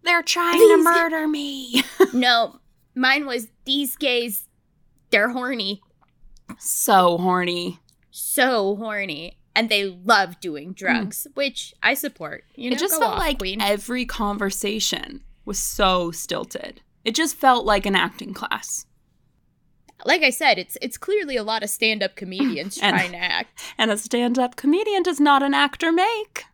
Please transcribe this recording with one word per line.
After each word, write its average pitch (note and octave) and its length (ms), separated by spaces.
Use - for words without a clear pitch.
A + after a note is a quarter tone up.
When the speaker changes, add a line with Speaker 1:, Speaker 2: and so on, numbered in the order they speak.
Speaker 1:
"They're E4+ 200
trying E4+ 360
Speaker 2:
These G#4+ 120
Speaker 1:
to G#4 60
Speaker 2:
ga-, E4 60
Speaker 1:
murder E4 460
me." C4+ 540
<laughs> C#4+ 140
Speaker 2:
No, B3 480
mine C4 320
was, A#3+ 220
"These C#4 320
gays, A#3+ 520
they're G#3+ 200
horny." A#3+ 520
Speaker 1:
So F3+ 600
horny. F3+ 640
Speaker 2:
So A3+ 680
horny. G3 600
And A3+ 140
they G#3 160
love F#3+ 360
doing D#3+ 300
Speaker 1:
Mm. F#3+ 60
Speaker 2:
drugs, F#3 580
which - 480
I A#3 120
support. D#3+ 500
You A#3+ 160
know, B3 40
Speaker 1:
It - 60
just F#4 140
Speaker 2:
go - 60
Speaker 1:
felt - 140
Speaker 2:
off, F3 60
Speaker 1:
like F#3+ 180
Speaker 2:
queen. G3 220
Speaker 1:
every G#3 440
conversation G3+ 1200
was G3+ 140
so F#3 540
stilted. - 680
It A3+ 100
just D#4+ 220
felt B3+ 300
like G3+ 200
an G3 100
acting F3 380
class. - 520
Speaker 2:
Like D#4+ 180
I C4+ 80
said, B3+ 280
it's, - 220
it's - 160
clearly F4+ 400
a A3 60
lot G#3+ 200
of G#3+ 80
stand-up G#3+ 460
comedians F#3+ 640
Speaker 1:
<laughs> - 40
And G#3 140
Speaker 2:
trying F3+ 160
to E3+ 60
act. - 420
Speaker 1:
And A3 140
a G#3 80
stand-up B3 580
comedian F#4+ 460
does E4 180
not C#4+ 220
an C#4 100
actor C#4+ 400
make. G#4+ 600